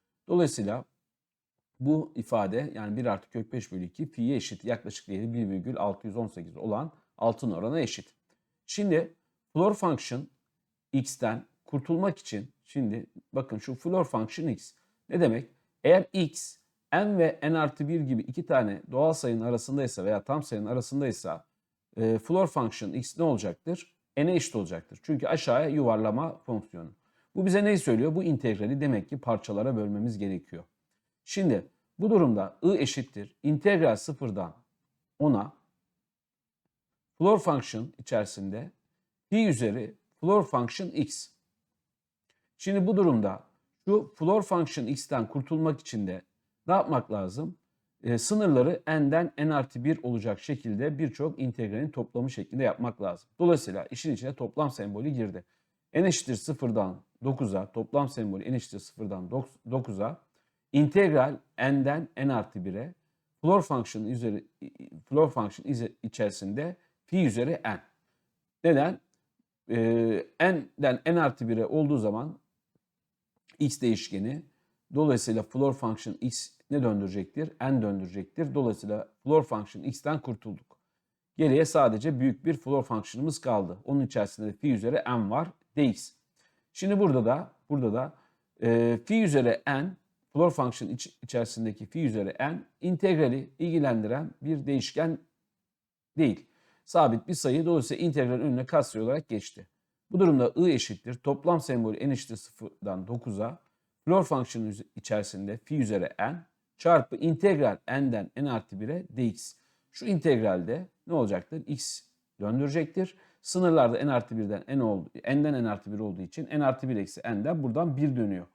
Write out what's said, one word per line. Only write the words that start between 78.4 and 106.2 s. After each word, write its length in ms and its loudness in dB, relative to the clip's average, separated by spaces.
Dolayısıyla 540 -2
floor 200 4
function 380 -8
x'ten 380 -4
kurtulduk. 580 -12
Geriye 280 4
sadece 560 2
büyük 240 0
bir 120 0
floor 260 -2
function'ımız 580 -4
kaldı. 440 0
Onun 220 2
içerisinde 400 -4
de 60 -4
fi 200 0
üzeri 240 0
n 340 0
var, 180 -2
dx. 360 0
Şimdi 280 0
burada 260 4
da, 260 0
burada 220 0
da, 220 -4
e, 420 4
fi 180 2
üzeri 440 4
n, 300 -2
floor 180 4
function 380 -2
iç-, 340 -10
içerisindeki 640 -4
fi 140 -8
üzeri 400 -2
n 240 -4
integrali 800 2
ilgilendiren 720 0
bir 240 -2
değişken 520 0
değil. 280 2
Sabit 440 4
bir 60 -2
sayı, 320 2
dolayısıyla 400 2
integralin 340 2
önüne 260 0
katsayı 380 0
olarak 240 -2
geçti. 380 -8
Bu 100 2
durumda 360 6
I 160 6
eşittir 420 -2
toplam 460 0
sembolü 480 -2
n 40 2
eşittir 240 -6
sıfırdan 720 -10
dokuza, 520 -6
floor 200 6
function 420 -4
üze-, 200 -10
içerisinde 600 -6
fi 180 -6
üzeri 320 0
n 280 -4